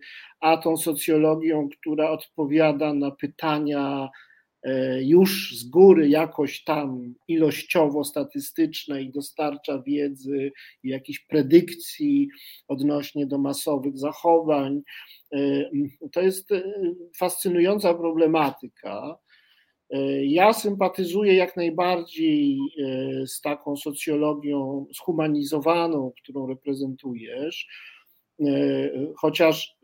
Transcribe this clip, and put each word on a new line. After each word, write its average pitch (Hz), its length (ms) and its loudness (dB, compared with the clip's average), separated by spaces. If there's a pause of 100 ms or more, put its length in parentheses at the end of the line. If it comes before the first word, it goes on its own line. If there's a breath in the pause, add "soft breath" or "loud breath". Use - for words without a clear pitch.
(400 loud breath)
a 160 160 4
tą 160 200 0
socjologią, 156 920 2
która 156 420 -2
odpowiada 151 840 0
na 143 160 -2
pytania, 143 1000 -4 (540 soft breath)
e, 131 420 -2
już 180 540 4
z 120 60 -12
góry 160 440 8
jakoś 156 560 0
tam 131 500 -4 (140)
ilościowo 151 760 2
statystyczne 143 1000 -4
i 131 80 -10
dostarcza 143 720 -6
wiedzy 139 720 -4 (300 loud breath)
i 131 60 -6
jakichś 135 320 -8
predykcji 143 1080 2 (400 loud breath)
odnośnie 143 580 -2
do 139 120 -2
masowych 139 600 -2
zachowań. 147 840 0 (500 loud breath)
E, 143 40 -6
mm, 139 520 -2 (240)
to 175 80 -2
jest, 190 320 0
e, 185 100 -2 (540)
fascynująca 180 760 0
problematyka. 156 1200 -2 (720 soft breath)
E, 139 360 -2
ja 180 260 6
sympatyzuję 196 840 0
jak 180 220 2
najbardziej, 160 1000 0
e, 135 680 -6
z - 140 -12
taką 147 360 -6
socjologią 143 1120 -4 (100)
zhumanizowaną, 156 1160 -2 (100)
którą 135 240 -10
reprezentujesz, 131 1200 -8 (720 loud breath)
e, 147 40 0 (720)
chociaż 156 680 0